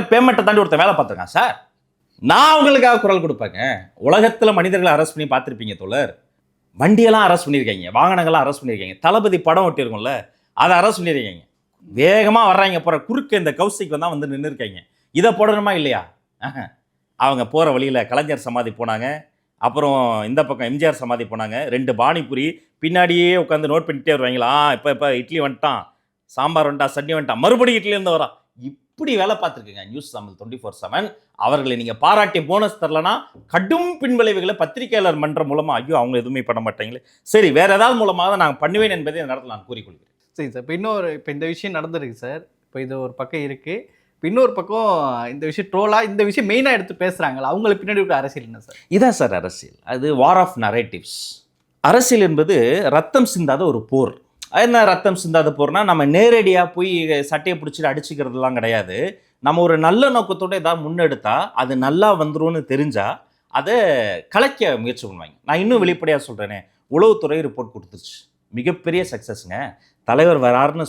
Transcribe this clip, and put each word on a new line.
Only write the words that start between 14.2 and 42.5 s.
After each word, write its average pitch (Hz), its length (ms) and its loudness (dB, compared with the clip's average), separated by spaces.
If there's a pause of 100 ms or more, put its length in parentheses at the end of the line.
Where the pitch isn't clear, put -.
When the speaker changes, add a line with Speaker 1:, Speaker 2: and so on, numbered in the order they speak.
Speaker 1:
நின்னுருக்காங்க. 135 460 -8 (360)
இதை 190 160 4
போடணுமா 208 420 2
இல்லையா? 135 280 -2 (400)
ஆஹா. 131 240 -10 (540)
அவங்க 127 280 0
போற 156 240 2
வழியில 131 340 0
கலைஞர் 143 400 -4
சமாதி 120 260 -6
போனாங்க, 113 360 -6 (520)
அப்புறம் 127 640 0
இந்த 135 220 0
பக்கம் 123 220 -6
எம் 135 100 -4
ஜி 156 80 0
ஆர் 156 80 2
சமாதி 120 300 -6
போனாங்க. 110 420 -8
ரெண்டு 127 280 -2
பானிபூரி 135 600 -2 (280)
பின்னாடியே 175 560 4
உட்காந்து 156 300 0
நோட்டு 156 260 0
பண்ணிட்டே 143 260 0
வருவாங்களா, 127 220 -2
"ஆ, 143 300 4
இப்ப, 131 180 -2
இப்ப 143 260 0
இட்லி 139 260 -4
வந்துட்டான், 135 420 -4 (420)
சாம்பார் 147 500 0
வந்துட்டான், 139 200 0
சட்னி 147 180 -6
வந்துட்டான், 139 220 -2
மறுபடியும் 233 440 2
இட்லி 202 140 -4
இருந்து 190 180 -2
வரான்." 151 200 -2 (280)
இப்படி 208 580 -8
வேலை 196 180 0
பார்த்துருக்குங்க 104 520 -10
நியூஸ் 139 240 -16
தமிழ் 104 280 -16
ட்வென்டி 113 140 -16
ஃபோர் 107 340 -14
செவன். 170 280 -6 (200)
அவர்களை 131 400 0
நீங்க 117 180 -8
பாராட்டி 180 500 2
போனஸ் 196 400 -2
தரலனா 160 340 -2 (300)
கடும் 320 540 -2
பின்விளைவுகளை 220 520 0
பத்திரிகையாளர் 208 600 -2
மன்றம் 151 360 -4
மூலமா, 151 200 -2
ஐயோ, 135 260 -2
அவங்க 123 200 0
எதுவுமே 123 240 -4
பண்ண 113 280 -4
மாட்டாங்களே, 110 280 -10 (240)
சரி, 208 300 4
வேற 180 220 4
ஏதாவது 233 240 4
மூலமாக 185 320 0
தான் 202 80 0
நான் 151 200 -2
பண்ணுவேன் 202 320 0
என்பதை 160 320 -6
இந்த 131 140 -8
நேரத்தில் 123 200 -16
நான் 95 140 -20
கூறிக்கொள்கிறேன். 101 420 -18 (200)
Speaker 2:
சரி 147 180 -10
சார், 123 120 -12
இப்ப 139 120 -10
இன்னொரு, 190 400 -6
இப்ப 151 180 -12
இந்த 143 140 -8
விஷயம் 170 360 -8
நடந்திருக்கு 160 300 -8
சார், 127 360 -14 (180)